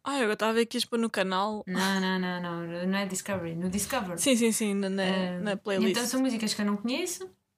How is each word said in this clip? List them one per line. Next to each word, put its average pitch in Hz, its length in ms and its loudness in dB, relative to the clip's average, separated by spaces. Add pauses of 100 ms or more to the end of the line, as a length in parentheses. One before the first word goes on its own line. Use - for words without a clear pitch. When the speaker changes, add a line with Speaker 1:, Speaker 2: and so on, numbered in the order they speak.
Speaker 1:
Ah, 277 140 -2
eu 214 140 4
estava 226 260 2
aqui 233 160 2
a 240 40 0
expor 233 200 0
no 226 100 2
canal. 196 560 0
Speaker 2:
Não, 190 360 0
não, 185 180 0
não, 180 220 -2
não, 170 460 -4
não 190 100 2
é 202 80 0
Discovery, 185 500 -4
no 180 140 -2
Discover. 196 500 -2
Speaker 1:
Sim, 269 160 4
sim, 226 160 4
sim, 208 220 0
na, 196 160 0
na, 196 140 0
Speaker 2:
Eh, 185 360 0
Speaker 1:
na 202 160 -2
playlist. 196 360 2
Speaker 2:
então 240 140 0
são 254 140 0
músicas 226 340 0
que 214 80 -4
eu 208 40 2
não 208 100 2
conheço 339 540 -4 (280)